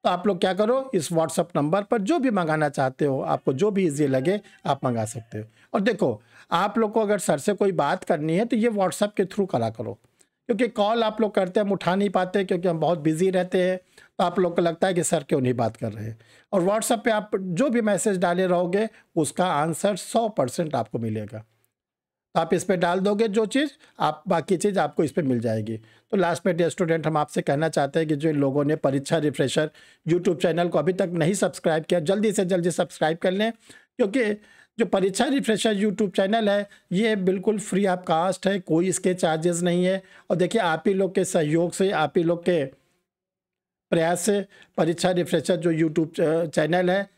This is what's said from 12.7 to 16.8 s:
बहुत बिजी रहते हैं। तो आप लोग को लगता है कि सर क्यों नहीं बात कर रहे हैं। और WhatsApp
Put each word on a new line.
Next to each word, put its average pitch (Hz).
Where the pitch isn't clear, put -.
बहुत 160
बिजी 156
रहते 180
हैं। 185
तो 196
आप 175
लोग 175
को 185
लगता 170
है 190
कि 170
सर 151
क्यों 147
नहीं 123
बात 113
कर 113
रहे 107
हैं। 113
और 190
WhatsApp 214